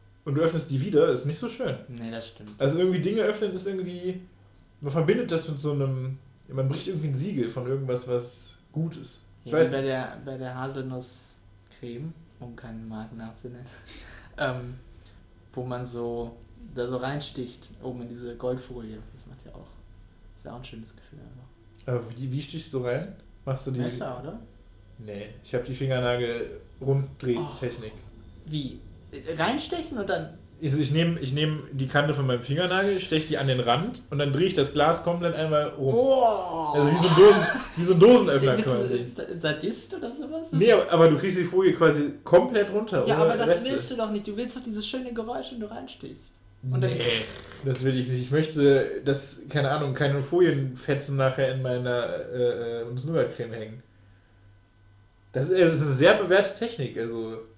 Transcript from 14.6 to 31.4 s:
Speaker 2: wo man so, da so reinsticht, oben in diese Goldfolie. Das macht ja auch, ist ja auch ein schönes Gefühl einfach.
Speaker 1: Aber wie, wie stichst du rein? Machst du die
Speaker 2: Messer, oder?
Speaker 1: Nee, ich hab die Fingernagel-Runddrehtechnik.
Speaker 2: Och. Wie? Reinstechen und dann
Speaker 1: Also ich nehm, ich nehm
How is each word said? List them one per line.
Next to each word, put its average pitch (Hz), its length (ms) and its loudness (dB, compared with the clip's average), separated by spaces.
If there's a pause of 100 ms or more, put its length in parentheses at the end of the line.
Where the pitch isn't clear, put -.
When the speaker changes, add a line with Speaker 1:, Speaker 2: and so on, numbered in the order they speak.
Speaker 2:
wo 127 100 -8
man 123 220 -8
so, 117 500 -8 (400)
da 123 120 -4
so 127 100 -4
reinsticht, 131 720 -8 (120)
oben 123 220 -10
in 117 60 -12
diese 120 260 -12
Goldfolie. 120 600 -8 (160)
Das - 140 -20
macht 135 180 -20
ja - 80 -20
auch, 85 140 -20 (680)
ist - 100 -20
ja - 60 -14
auch 117 60 -14
ein 131 80 -16
schönes 110 300 -16
Gefühl - 240 -20
einfach. - 720 -12
Speaker 1:
Aber 117 100 -4 (140)
wie, 131 140 -8
wie 139 100 -4
stichst - 320 -10
du 135 60 -4
rein? 131 360 -4 (300)
Machst 131 220 -6
du 131 40 -4
die 123 80 -2
Speaker 2:
Messer, 123 420 -6
oder? 165 160 -12 (640)
Speaker 1:
Nee, 104 300 -12 (140)
ich - 120 -8
hab 123 80 -2
die 135 100 -10 (1080)
Fingernagel-Runddrehtechnik. 127 1120 -4
Speaker 2:
Och. - 60 -18 (460)
Wie? 147 340 -6 (580)
Reinstechen 277 600 -2
und 196 120 -4
dann 160 280 -4 (240)
Speaker 1:
Also 147 200 0
ich 135 100 0
nehm, 165 300 2
ich 131 120 -4
nehm 151 380 0